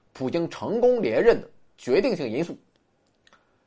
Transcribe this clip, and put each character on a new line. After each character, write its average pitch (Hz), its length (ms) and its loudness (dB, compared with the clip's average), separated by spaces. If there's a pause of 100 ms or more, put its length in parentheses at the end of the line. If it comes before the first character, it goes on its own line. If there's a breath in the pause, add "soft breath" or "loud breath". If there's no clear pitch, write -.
(120)
普 131 160 -6
京 170 200 -2
成 180 320 -6
功 240 220 4
连 123 200 2
任 208 180 6
的 - 80 -16 (280)
决 139 240 0
定 220 160 0
性 139 100 -4
因 117 160 -4
素。 165 140 -10 (1120)